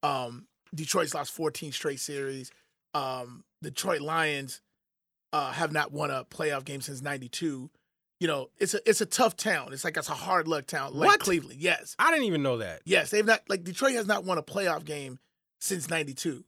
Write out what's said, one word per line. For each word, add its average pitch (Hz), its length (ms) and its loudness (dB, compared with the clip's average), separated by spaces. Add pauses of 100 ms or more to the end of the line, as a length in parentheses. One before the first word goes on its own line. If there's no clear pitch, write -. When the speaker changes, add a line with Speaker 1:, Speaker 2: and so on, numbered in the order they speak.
Speaker 1:
Um, 127 420 -2 (260)
Detroit's 156 420 0
lost 143 180 -4
fourteen 151 400 -4
straight 139 260 -4
series. 135 540 -6 (420)
Um, 127 480 -4 (200)
Detroit 151 380 -2
Lions, 147 600 0 (720)
uh, 143 180 2
have 151 220 -2
not 151 180 2
won 143 220 -2
a 131 120 -2
playoff 143 400 -2
game 139 160 -8
since 131 220 -10
ninety-two. 139 680 -4 (520)
You 175 80 0
know, 143 300 -2
it's 196 160 0
a, 208 140 0
it's 220 120 6
a 214 60 0
tough - 300 4
town. 160 360 -2
It's 135 120 -10
like, 165 120 -2
it's 156 120 -2
a 156 60 -2
hard 170 340 2
luck 151 180 0
town, 139 280 -6
like 147 140 4
Speaker 2:
What? 415 120 8
Speaker 1:
Cleveland. 151 400 0
Yes. 175 400 0
Speaker 2:
I 277 100 6
didn't 311 160 4
even 165 160 2
know 127 160 2
that. 90 260 -6
Speaker 1:
Yes, 170 260 2
they've 208 140 4
not, 220 240 6
like, 190 160 -2
Detroit 214 300 2
has 226 140 0
not 196 160 2
won 185 140 0
a 147 40 -2
playoff 170 420 0
game 143 340 -8 (420)
since 165 300 -2
ninety-two. 147 580 -2